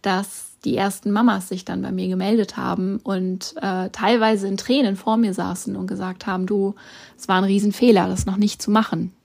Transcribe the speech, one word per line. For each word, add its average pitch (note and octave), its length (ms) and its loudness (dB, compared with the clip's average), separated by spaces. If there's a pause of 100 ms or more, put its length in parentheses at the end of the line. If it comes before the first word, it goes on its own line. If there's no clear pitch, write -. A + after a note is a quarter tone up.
dass F#3+ 520 -4 (120)
die - 100 0
ersten G3 360 -2
Mamas G3+ 380 2
sich F#3 140 -6
dann F3+ 200 -6
bei G3 80 -6
mir F#3 160 -2
gemeldet G3 500 0
haben F#3 460 -2
und, F#3 580 -4
äh, F#3 300 -4
teilweise A3 560 2
in G3 100 -2
Tränen A#3+ 380 2
vor A3 220 0
mir G#3 180 2
saßen F#3 400 -6
und F#3+ 100 -6
gesagt F#3 400 -8
haben, F#3 220 -2
„Du, G3+ 260 0 (420)
es - 120 -14
war F#3 100 4
ein F#3+ 60 4
Riesenfehler, G3 640 4
das F#3 180 -2
noch F#3+ 120 -2
nicht G#3 260 0
zu G#3+ 80 -2
machen F3+ 420 0 (120)